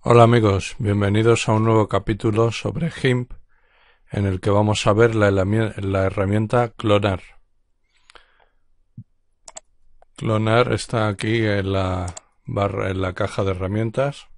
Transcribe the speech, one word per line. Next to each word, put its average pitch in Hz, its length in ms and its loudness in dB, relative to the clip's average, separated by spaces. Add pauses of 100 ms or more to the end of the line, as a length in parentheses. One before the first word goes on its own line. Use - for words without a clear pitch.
Hola 120 200 8
amigos, 110 560 2
bienvenidos 104 680 2
a 113 40 2
un 110 100 2
nuevo 110 240 2
capítulo 110 640 0
sobre 110 400 -6
gimp, 123 440 -2 (760)
en 101 160 -2
el 92 140 -2
que 104 100 -2
vamos 107 380 2
a 107 40 4
ver 113 220 4
la 104 140 4
herramien-, 101 520 0
la 95 260 -2
herramienta 107 640 0
clonar. 104 520 0 (3000)
Clonar 113 560 0
está 110 340 -4
aquí 107 400 -2
en 98 260 -2
la 92 400 -4 (320)
barra, 101 460 -4
en 92 100 -4
la 92 120 -4
caja 101 320 -4
de 98 80 -2
herramientas. 110 760 -4 (120)